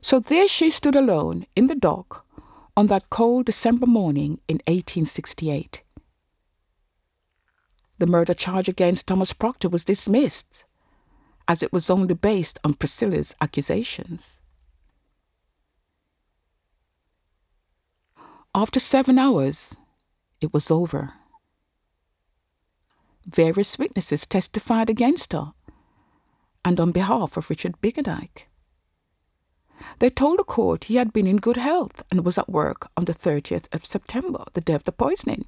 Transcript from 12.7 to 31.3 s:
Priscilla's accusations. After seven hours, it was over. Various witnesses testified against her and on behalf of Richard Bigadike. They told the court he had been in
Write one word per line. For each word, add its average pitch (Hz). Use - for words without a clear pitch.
Priscilla's 156
accusations. -
After 220
seven 262
hours, 156
it 151
was -
over. 165
Various 170
witnesses -
testified 220
against 240
her 151
and 175
on 170
behalf 190
of 156
Richard -
Bigadike. -
They 254
told 294
the 403
court 175
he 220
had 247
been 208
in 196